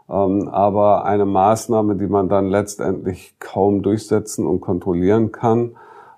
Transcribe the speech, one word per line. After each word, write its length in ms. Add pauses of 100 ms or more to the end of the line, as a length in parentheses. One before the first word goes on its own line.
Ähm, 400
aber 560
eine 200
Maßnahme, 720
die 120
man 220
dann 180
letztendlich 920
kaum 420
durchsetzen 640
und 140
kontrollieren 720
kann, 440 (420)